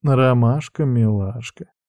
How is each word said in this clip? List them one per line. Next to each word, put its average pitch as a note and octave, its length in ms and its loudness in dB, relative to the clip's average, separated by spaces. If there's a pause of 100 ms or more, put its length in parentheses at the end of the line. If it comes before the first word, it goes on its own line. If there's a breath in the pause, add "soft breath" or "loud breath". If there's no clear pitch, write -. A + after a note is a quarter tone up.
Ромашка, C3 800 2
милашка. A2+ 880 -2 (160)